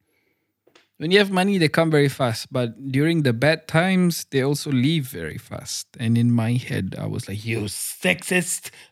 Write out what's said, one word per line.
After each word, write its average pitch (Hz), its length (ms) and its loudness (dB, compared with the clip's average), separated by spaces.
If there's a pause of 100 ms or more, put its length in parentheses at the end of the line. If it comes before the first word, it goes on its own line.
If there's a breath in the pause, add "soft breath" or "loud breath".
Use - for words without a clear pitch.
(960 soft breath)
when 156 140 -4
you 196 80 6
have 202 100 4
money, 190 280 2
they 160 100 4
come 165 240 2
very 147 160 4
fast. 127 440 -2
But 127 400 -4
during 156 320 2
the 131 100 2
bad 147 340 0
times, 180 640 2
they 135 100 2
also 143 300 0
leave 139 340 2
very 90 320 -8
fast. - 500 -10 (120)
And 117 180 2
in 120 140 4
my 117 220 2
head, 101 440 -4
I 98 80 -6
was 104 220 -6
like, 104 180 -10
"You 113 220 -4
sexist, - 1040 -4 (200 loud breath)